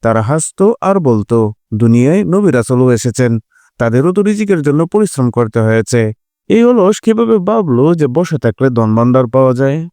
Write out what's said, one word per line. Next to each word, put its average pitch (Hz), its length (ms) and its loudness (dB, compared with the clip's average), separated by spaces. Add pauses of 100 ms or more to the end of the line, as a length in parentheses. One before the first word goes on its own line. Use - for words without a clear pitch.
তারা 113 200 0
হাসত 156 600 -2
আর 190 180 0
বলতো, 113 540 0 (200)
"দুনিয়ায় 120 500 2
নবী 180 280 0
রাসূলও 127 400 0
এসেছেন, 117 480 -2 (400)
তাদেরও 123 320 0
তো 190 100 0
রিজিকের 202 400 -2
জন্য 147 260 0
পরিশ্রম 175 420 -2
করতে 117 300 -2
হয়েছে। 110 540 0 (360)
এই 226 140 4
অলস 220 360 2
কিভাবে 226 380 0
ভাবলো 175 560 0
যে 151 140 0
বসে 156 300 -4
থাকলে 123 320 -2
ধনভাণ্ডার 120 580 0
পাওয়া 131 260 0
যায়?" 139 400 -4